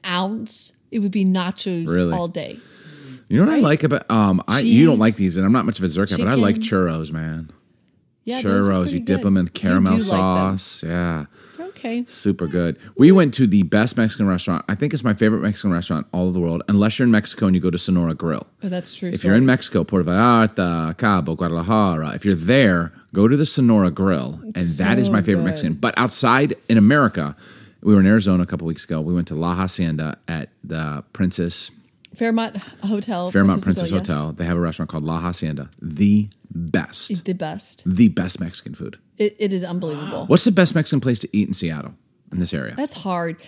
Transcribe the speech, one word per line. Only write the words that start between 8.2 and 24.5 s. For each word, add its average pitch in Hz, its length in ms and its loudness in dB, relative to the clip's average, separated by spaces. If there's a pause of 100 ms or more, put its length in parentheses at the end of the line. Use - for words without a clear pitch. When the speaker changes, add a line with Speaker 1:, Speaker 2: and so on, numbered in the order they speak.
Speaker 1:
Yeah, 247 180 -6
those - 20 -4
are 101 160 2 (100)
Speaker 2:
Churros, 92 120 2
Speaker 1:
pretty 90 160 -2
Speaker 2:
you 80 60 -6
dip 95 180 0
Speaker 1:
good. 101 60 0
Speaker 2:
'em 98 80 4
in 90 100 2
Speaker 1:
You 85 60 -8
Speaker 2:
caramel 92 460 2
Speaker 1:
do 110 40 0
like 98 80 -4
them. 92 480 0
Speaker 2:
sauce. - 260 -12
Yeah. 85 400 -4 (360)
Speaker 1:
Okay. 240 480 -8
Speaker 2:
Super 190 400 -4
good. 85 280 -4 (200)
We 151 160 8
went 165 220 4
to 135 120 2
the 98 160 4
best 104 340 0
Mexican 107 300 0
restaurant. 90 420 -2
I 98 60 -2
think 135 180 -4
it's 123 120 -4
my 107 100 2
favorite 107 280 2
Mexican 104 280 -2
restaurant 85 420 -2
in 90 60 -4
all 90 80 0
of 90 80 0
the 90 60 -2
world, 85 280 -2
unless 104 300 2
you're 131 80 2
in 117 60 6
Mexico 107 340 0
and 92 80 4
you 87 60 2
go 90 100 0
to 85 80 -2
Sonora 87 360 0
Grill. 78 300 -6 (200)
Speaker 1:
Oh, 190 40 -6
that's 180 280 -8
true 180 140 -8
Speaker 2:
If - 100 -6
Speaker 1:
story. 180 100 0
Speaker 2:
you're 196 80 6
in 131 80 4
Mexico, 127 380 0
Puerto 92 260 0
Vallarta, 92 880 2
Cabo, 90 380 0
Guadalajara, 85 800 -2
if 82 80 -10
you're 98 100 4
there, 87 580 2 (220)
go 104 140 6
to 139 80 4
the 151 100 2
Sonora 107 460 4
Grill, 80 480 -2 (160)